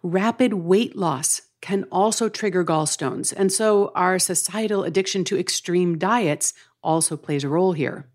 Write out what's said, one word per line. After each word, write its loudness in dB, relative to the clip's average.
Rapid 0
weight 2
loss -2
can -2
also 2
trigger 0
gallstones, -2
and 2
so 2
our 2
societal -2
addiction 0
to -2
extreme 0
diets 0
also 0
plays -4
a -4
role 2
here. -4